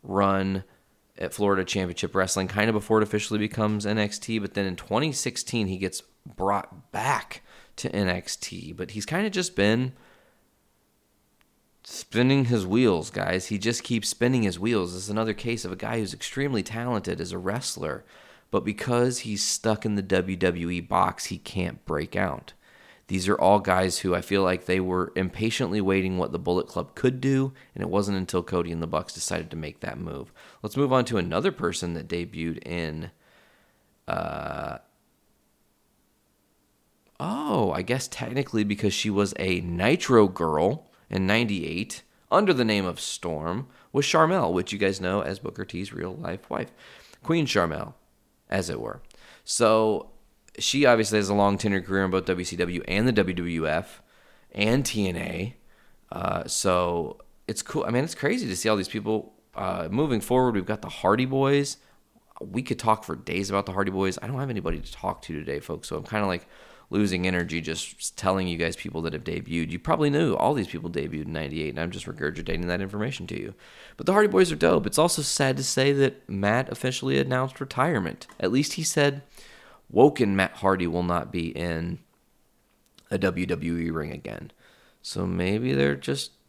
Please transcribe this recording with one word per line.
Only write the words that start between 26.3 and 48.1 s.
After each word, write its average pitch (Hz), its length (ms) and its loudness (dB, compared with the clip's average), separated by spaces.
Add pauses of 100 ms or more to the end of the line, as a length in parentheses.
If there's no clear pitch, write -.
the 85 60 -4
Bullet 90 280 0
Club - 280 -8
could 127 260 0
do, 135 320 2 (220)
and 95 80 -8
it 90 80 -4
wasn't 98 260 0
until 92 260 -2
Cody 85 300 -2
and 82 100 -4
the 80 40 -4
Bucks 78 260 -4
decided 82 380 -6
to 82 60 -10
make 76 240 -10
that - 180 -8
move. 139 340 -10 (300)
Let's 107 160 -6
move 139 140 2
on 127 140 4
to 113 120 0
another 90 340 0
person 87 420 -4
that 80 140 -8
debuted 87 580 -6
in, 80 440 -6 (1000)
uh, 73 680 -6 (2500)
oh, 185 520 0
I 92 100 -2
guess 123 260 -2
technically 117 560 -2
because 101 300 0
she - 160 -2
was 101 280 2
a 92 220 0
Nitro 104 680 6
Girl 87 600 2 (220)
in 95 160 0
ninety-eight 98 760 0 (280)
under 185 240 6
the 123 100 4
name 104 220 2
of 87 120 -4
Storm, 85 680 -6 (260)
was 139 140 2
Sharmell, 160 480 4
which 90 180 0
you 101 60 -6
guys 98 240 0
know 92 180 0
as 98 180 -4
Booker - 280 -10
T's 95 260 -8
real-life 92 560 -8
wife. - 240 -6 (500)
Queen 165 240 2
Sharmell, 87 460 0 (560)